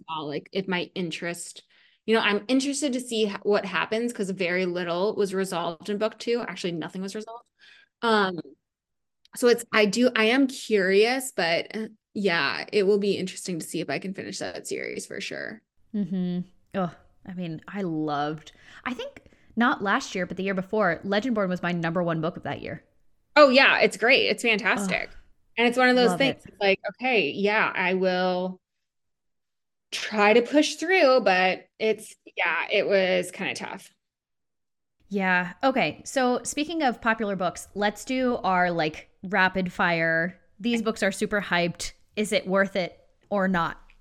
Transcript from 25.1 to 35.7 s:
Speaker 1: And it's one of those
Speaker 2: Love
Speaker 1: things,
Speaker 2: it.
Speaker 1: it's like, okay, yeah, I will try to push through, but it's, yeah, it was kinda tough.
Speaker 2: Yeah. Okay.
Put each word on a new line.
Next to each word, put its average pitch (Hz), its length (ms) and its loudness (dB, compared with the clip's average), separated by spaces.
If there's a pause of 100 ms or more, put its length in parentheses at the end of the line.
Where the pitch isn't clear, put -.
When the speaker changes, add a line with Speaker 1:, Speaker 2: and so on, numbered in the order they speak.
Speaker 1:
And 233 100 4
it's 240 100 2
one 254 120 6
of 247 60 4
those 247 140 6
Speaker 2:
Love 175 80 2
Speaker 1:
things, 262 280 0
Speaker 2:
it. - 40 -20
Speaker 1:
it's - 120 -20
like, 196 180 4 (100)
okay, 220 420 0
yeah, 202 420 2
I 185 200 0
will 185 680 0 (1300)
try 214 420 4
to 233 80 8
push 294 340 2
through, 320 460 4
but 185 460 2 (120)
it's, 220 340 -2 (220)
yeah, 170 360 -2
it 196 140 2
was 185 460 2
kinda 143 240 -6
tough. - 340 -12 (1200)
Speaker 2:
Yeah. 185 440 0 (100)
Okay. 247 400 0